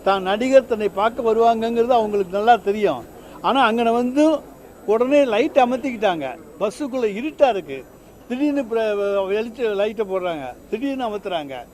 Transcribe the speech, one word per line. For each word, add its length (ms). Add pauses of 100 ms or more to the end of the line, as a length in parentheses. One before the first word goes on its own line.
தான் 180
நடிகர் 440
தன்னை 240
பார்க்க 440
வருவாங்கங்கிறது 540
அவங்களுக்கு 440
நல்லா 240
தெரியும். 480 (380)
ஆனா 300
அங்கன 220
வந்து 460 (460)
உடனே 400
லைட் 300
அமர்த்திக்கிட்டாங்க. 840 (220)
பஸ்ஸுக்குள்ள 460
இருட்டா 440
இருக்கு, 360 (420)
திடீர்னு 340
பிர-, 680
வெளிச்ச 440
லைட்டை 300
போடுறாங்க, 500 (140)
திடீர்னு 400
அமர்த்துறாங்க 460 (180)